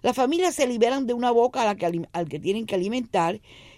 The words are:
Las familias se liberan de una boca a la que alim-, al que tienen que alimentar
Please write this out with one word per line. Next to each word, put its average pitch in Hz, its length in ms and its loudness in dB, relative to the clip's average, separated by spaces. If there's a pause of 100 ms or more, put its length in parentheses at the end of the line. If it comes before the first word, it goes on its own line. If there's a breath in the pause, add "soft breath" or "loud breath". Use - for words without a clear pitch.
Las 240 140 0
familias 320 400 2
se 285 100 2
liberan 247 400 2
de 240 80 -2
una 240 160 0
boca 240 320 2
a 226 40 2
la 208 100 0
que 175 100 -4
alim-, 170 260 -4
al 170 160 -4
que 143 120 -8
tienen 208 260 -2
que 208 80 -4
alimentar 196 640 -2 (380 loud breath)